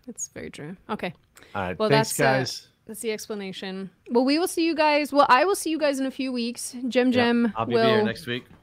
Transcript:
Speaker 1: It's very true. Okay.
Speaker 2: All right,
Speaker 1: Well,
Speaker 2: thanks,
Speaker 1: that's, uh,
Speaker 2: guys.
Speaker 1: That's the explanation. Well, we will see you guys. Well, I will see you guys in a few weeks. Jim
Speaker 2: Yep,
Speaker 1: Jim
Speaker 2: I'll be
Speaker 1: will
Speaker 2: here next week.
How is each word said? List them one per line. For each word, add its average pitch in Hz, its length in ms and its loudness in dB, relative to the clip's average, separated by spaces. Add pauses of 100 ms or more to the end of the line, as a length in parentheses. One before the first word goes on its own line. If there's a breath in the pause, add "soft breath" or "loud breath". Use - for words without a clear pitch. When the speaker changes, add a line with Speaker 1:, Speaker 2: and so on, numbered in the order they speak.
Speaker 1:
It's - 180 -10
very - 220 -14
true. 151 260 -14 (140)
Okay. 202 240 -8 (420 loud breath)
Speaker 2:
All 101 60 -4
right, 95 180 -6
Speaker 1:
Well, 214 100 0
Speaker 2:
thanks, - 280 4
Speaker 1:
that's, - 20 0
uh, 147 40 2 (160)
Speaker 2:
guys. - 280 -6 (200)
Speaker 1:
That's 220 140 -14
the 226 100 -4
explanation. 190 800 -8 (200)
Well, 254 160 4
we 285 140 2
will 359 80 0
see 330 180 -2
you 330 80 0
guys. 302 380 2
Well, 277 180 6
I 254 160 6
will 381 100 2
see - 140 -6
you 311 100 -2
guys 285 200 0
in 269 60 -2
a 269 60 -4
few 262 200 -6
weeks. 240 440 -6 (120)
Jim 247 220 2
Speaker 2:
Yep, 247 40 4
Speaker 1:
Jim 240 420 2
Speaker 2:
I'll 220 100 -2
be 233 80 -2
Speaker 1:
will 226 120 4
Speaker 2:
here 220 180 4
next - 240 -4
week. 120 180 -4 (180)